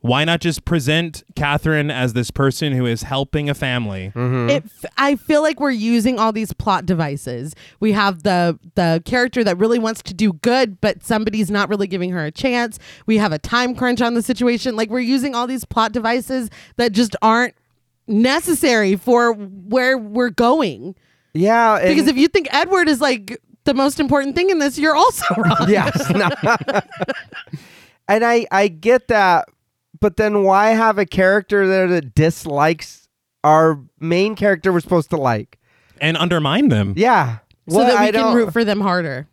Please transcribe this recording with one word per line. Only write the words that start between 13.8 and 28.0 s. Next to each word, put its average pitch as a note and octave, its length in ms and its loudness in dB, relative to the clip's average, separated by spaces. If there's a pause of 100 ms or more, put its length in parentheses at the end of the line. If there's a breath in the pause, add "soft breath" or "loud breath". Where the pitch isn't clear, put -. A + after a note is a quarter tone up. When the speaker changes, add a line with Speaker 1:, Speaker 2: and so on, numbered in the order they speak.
Speaker 3:
on A#3 140 0
the A#3 80 -2
situation. A#3+ 520 -2
Like, A3 140 -4
we're B3 120 -4
using B3+ 340 -2
all A#3+ 100 -4
these B3+ 200 -6
plot A3 260 -2
devices A#3+ 580 -4 (280 loud breath)
that A#3 160 0
just G#3+ 280 0
aren't A3+ 320 2 (540)
necessary A#3+ 880 2
for A#3+ 380 2
where G#3 680 -2
we're A3 320 -2
going. G3 640 0 (400)
Speaker 2:
Yeah, A3 420 4
and F3+ 120 2
Speaker 3:
Because B3+ 180 4
if C4+ 100 2
you D4 100 6
think F#4 240 0
Edward F4 380 2
is, C4 120 0
like, A#3+ 380 -2 (260)
the C#4 100 2
most C4+ 240 0
important C#4 360 0
thing F4+ 140 0
in F#4 80 2
this, C#4+ 220 -2
you're D4+ 160 2
also G4+ 340 2
<laughs> - 80 0
wrong. A#3 320 0
Speaker 2:
Yes. G3 400 0
<laughs> E3+ 60 0
No. G3+ 120 0 (1800 loud breath)